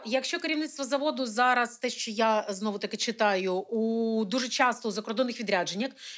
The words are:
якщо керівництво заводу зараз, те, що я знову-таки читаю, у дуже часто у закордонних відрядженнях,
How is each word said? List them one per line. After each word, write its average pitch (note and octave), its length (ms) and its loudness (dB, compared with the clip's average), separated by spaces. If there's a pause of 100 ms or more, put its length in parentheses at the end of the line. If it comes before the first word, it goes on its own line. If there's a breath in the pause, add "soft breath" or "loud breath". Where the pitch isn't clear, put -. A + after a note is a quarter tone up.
якщо C4 360 -2
керівництво D#4 440 -2
заводу C4 420 0
зараз, B3 520 2
те, B3 120 -2
що - 200 -6
я A3 380 2
знову-таки G3+ 480 -4
читаю, G3 580 2
у A3+ 720 0
дуже B3 240 -2
часто A#3+ 400 2
у G3+ 40 0
закордонних A3+ 480 -2
відрядженнях, G3 500 0 (280 loud breath)